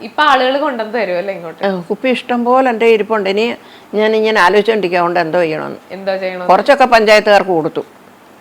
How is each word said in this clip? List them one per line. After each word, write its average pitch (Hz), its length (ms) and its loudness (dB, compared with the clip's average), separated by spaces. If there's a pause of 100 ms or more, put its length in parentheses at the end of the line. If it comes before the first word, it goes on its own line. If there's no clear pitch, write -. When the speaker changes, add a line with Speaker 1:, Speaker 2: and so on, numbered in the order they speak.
Speaker 1:
ഇപ്പൊ 220 220 -4
ആളുകൾ 262 340 2
കൊണ്ടുവന്ന് 240 420 -6
തരുമല്ലേ 190 340 -4
ഇങ്ങോട്ട്? 170 320 -10
Speaker 2:
ആ, 190 140 -2 (100)
കുപ്പി 214 200 -4
ഇഷ്ടം 240 360 -4
പോലെ 254 240 2
എൻ്റെ 226 160 -2
ഇരിപ്പുണ്ട്. 214 440 0
ഇനി 220 260 -2 (380)
ഞാൻ 214 220 0
ഇങ്ങനെ 220 260 0
ആലോചിച്ചുകൊണ്ടിരിക്കുക, 196 560 2
അതുകൊണ്ട് 175 220 0
എന്തോ 165 220 0
ചെയ്യണമെന്ന്. 151 360 -4 (140)
Speaker 1:
എന്തോ 190 260 -6
ചെയ്യണം? 185 300 -6
Speaker 2:
കുറച്ചൊക്കെ 220 380 4
പഞ്ചായത്തുകാർക്ക് 214 640 4
കൊടുത്തു, 160 360 -4 (560)